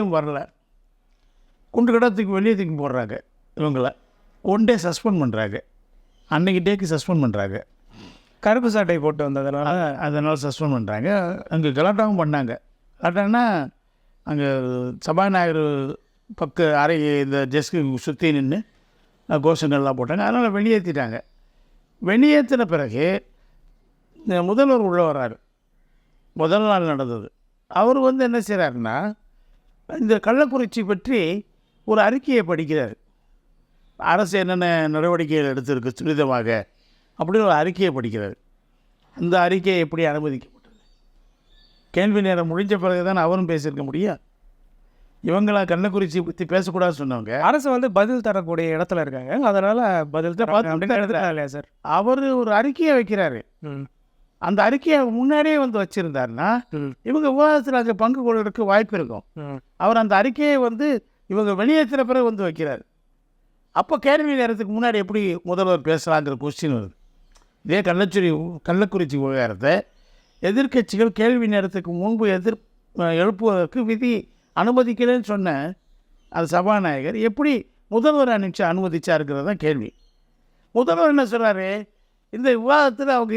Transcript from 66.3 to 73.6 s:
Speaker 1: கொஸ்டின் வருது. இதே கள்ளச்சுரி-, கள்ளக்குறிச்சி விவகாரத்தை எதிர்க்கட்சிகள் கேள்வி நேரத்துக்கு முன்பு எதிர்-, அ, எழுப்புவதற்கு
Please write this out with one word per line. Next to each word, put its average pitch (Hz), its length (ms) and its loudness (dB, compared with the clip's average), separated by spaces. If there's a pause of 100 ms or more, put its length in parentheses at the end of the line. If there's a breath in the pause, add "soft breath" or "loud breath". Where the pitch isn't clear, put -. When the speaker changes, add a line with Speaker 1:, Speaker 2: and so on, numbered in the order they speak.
Speaker 1:
கொஸ்டின் 147 340 -4
வருது. 98 180 -8 (720)
இதே 170 140 0 (100)
கள்ளச்சுரி-, 180 440 2 (360)
கள்ளக்குறிச்சி 180 540 0
விவகாரத்தை 131 500 0 (760)
எதிர்க்கட்சிகள் 226 720 0
கேள்வி 240 320 2
நேரத்துக்கு 190 380 -2 (100)
முன்பு 220 240 0 (120)
எதிர்-, 214 220 -2 (380)
அ, 196 80 0 (180)
எழுப்புவதற்கு 196 560 0 (120)